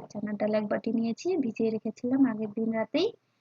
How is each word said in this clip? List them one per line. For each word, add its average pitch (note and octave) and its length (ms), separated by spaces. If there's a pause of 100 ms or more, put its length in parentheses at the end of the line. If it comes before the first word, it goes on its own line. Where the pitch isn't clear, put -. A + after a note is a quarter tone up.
(120)
চানার G#3 240
ডাল G#3+ 180
এক G#3+ 140
বাটি A3 240
নিয়েছি, A3+ 440
ভিজিয়ে A3+ 340
রেখেছিলাম B3 560
আগের G#3+ 240
দিন A3+ 220
রাতেই। C4+ 360 (320)